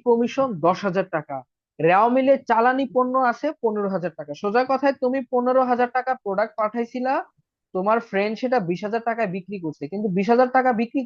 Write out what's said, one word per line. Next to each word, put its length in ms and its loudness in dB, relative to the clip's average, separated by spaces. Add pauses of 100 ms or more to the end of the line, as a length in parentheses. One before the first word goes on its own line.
কমিশন 420 2 (180)
দশ 200 2
হাজার 280 0
টাকা, 220 -6 (420)
রেওয়া 380 4
মিলে 180 4 (160)
চালানি 440 2
পণ্য 200 2 (160)
আছে 160 -4 (160)
পনেরো 320 -2
হাজার 240 -4
টাকা। 140 -12 (100)
সোজা 280 2
কথায় 320 2
তুমি 160 0 (140)
পনেরো 380 2
হাজার 260 0
টাকার 280 -2
প্রোডাক্ট 360 -2
পাঠাইছিলা, 540 -2 (600)
তোমার 240 2 (100)
ফ্রেন্ড 320 -2
সেটা 180 0 (100)
বিশ 180 -4
হাজার 220 -4
টাকায় 280 -2
বিক্রি 280 -10
করছে, 280 -8
কিন্তু 240 -4
বিশ 160 0
হাজার 240 6
টাকা 140 4 (100)
বিক্রি 260 -2